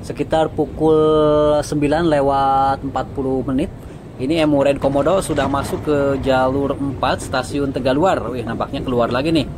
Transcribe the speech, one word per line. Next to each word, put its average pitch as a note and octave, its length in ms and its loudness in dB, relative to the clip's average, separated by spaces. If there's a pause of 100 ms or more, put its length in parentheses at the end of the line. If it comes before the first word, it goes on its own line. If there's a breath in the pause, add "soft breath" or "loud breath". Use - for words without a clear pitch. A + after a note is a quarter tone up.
sekitar D#3 480 -2
pukul D#3 480 2 (640)
sembilan D3+ 400 0 (160)
lewat C3+ 640 2
empat C3 220 -4 (100)
puluh C3 320 -2
menit. C#3 240 -2 (480 loud breath)
Ini D#3 240 0
Emu D3 160 4
Red C#3 160 4
Komodo C#3+ 480 2
sudah C#3+ 240 -2
masuk C#3 400 -4
ke D3 100 2 (220)
jalur C3 560 0
empat C#3 480 -2
stasiun C3+ 480 -4
Tegaluar. C#3 560 2
Wih, B2 160 -6
nampaknya A2+ 400 -6
keluar A#2+ 240 0
lagi C3+ 240 0
nih C#3 260 2